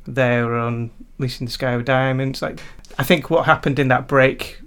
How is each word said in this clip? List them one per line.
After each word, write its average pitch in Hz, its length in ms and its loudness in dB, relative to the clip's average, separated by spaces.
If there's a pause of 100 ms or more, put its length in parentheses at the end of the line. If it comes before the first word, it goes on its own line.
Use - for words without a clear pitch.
there 120 520 0
on 117 340 -4 (260)
Lucy 131 260 -6
in 123 40 -4
the 117 60 -10
Sky 123 240 -2
with 120 100 -4
Diamonds. 135 560 0
Like, - 180 -6 (380)
I 131 60 -2
think 165 260 2
what 160 160 2
happened 156 320 2
in 139 80 2
that 127 220 2
break 131 580 2